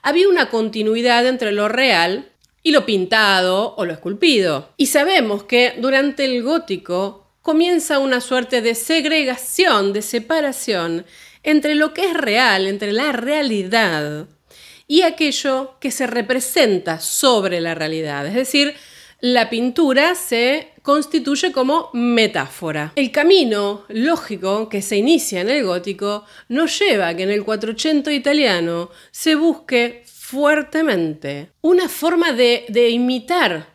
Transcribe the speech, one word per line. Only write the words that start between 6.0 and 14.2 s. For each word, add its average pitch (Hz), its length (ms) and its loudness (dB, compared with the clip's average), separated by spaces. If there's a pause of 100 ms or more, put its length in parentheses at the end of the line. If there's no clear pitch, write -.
el 247 180 -2
gótico 196 880 -4 (100)
comienza 320 580 2
una 262 200 0
suerte 247 420 -2
de 226 140 0
segregación, 277 1160 0
de 208 80 -4
separación 220 1040 -4 (380)
entre 302 320 2
lo 302 180 0
que 370 160 0
es 240 40 -2
real, 220 540 2
entre 202 240 -4
la 269 220 0
realidad 208 1120 -2 (580)